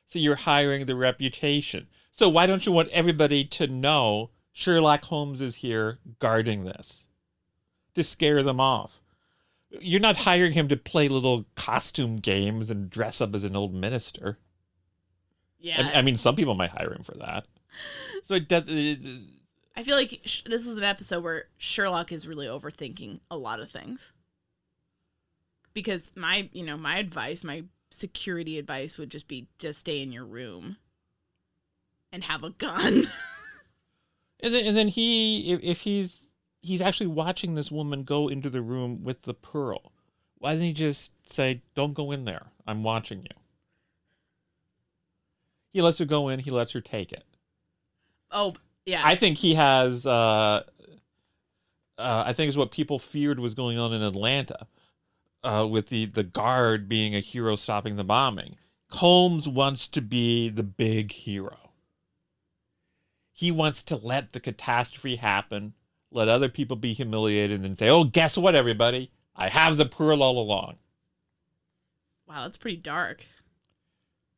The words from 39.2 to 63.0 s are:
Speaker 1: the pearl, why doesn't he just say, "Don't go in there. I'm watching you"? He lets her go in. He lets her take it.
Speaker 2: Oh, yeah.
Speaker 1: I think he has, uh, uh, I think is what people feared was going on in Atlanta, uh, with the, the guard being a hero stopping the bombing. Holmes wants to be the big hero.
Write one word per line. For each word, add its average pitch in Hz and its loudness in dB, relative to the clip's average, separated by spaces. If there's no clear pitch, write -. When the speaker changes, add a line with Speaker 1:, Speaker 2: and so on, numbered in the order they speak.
Speaker 1:
the 123 -8
pearl, - -8
why 147 -2
doesn't 160 0
he 170 0
just 147 -4
say, 131 -2
"Don't 143 0
go 143 -6
in 135 -8
there. 92 -8
I'm 107 -4
watching 110 -4
you"? - -20
He 185 2
lets 170 4
her 170 0
go 147 0
in. 131 -2
He 131 -10
lets 120 -2
her 135 -6
take 101 -8
it. - -16
Speaker 2:
Oh, 202 -2
yeah. 175 -2
Speaker 1:
I 156 8
think 185 4
he 170 4
has, 131 4
uh, 110 4
uh, 113 0
I 120 -2
think 156 0
is 139 0
what 135 2
people 147 -2
feared 147 -2
was 120 -4
going 120 -4
on 117 0
in 110 -2
Atlanta, 107 -2
uh, 110 0
with 110 -2
the, 113 -2
the 104 -2
guard 110 2
being 107 0
a 104 0
hero 110 -2
stopping 104 -4
the 101 -4
bombing. 110 0
Holmes 175 6
wants 135 0
to 139 -2
be 117 2
the 107 -4
big 107 0
hero. 98 -8